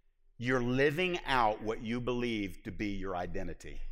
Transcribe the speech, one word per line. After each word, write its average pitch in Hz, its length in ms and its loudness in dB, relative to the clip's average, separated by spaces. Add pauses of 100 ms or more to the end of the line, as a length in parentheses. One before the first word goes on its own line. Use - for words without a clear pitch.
(380)
You're 123 240 2
living 147 640 2
out 113 380 4
what 113 180 -2
you 120 180 -2
believe 117 640 -2
to 110 80 -8
be 104 180 -2
your 95 260 -4
identity. 87 640 -4 (100)